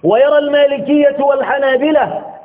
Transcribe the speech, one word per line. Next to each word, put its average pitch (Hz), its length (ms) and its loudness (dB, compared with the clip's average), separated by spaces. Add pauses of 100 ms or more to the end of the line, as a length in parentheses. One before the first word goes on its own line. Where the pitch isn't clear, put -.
ويرى 269 340 2
المالكية 285 840 0
والحنابلة 277 960 -2 (220)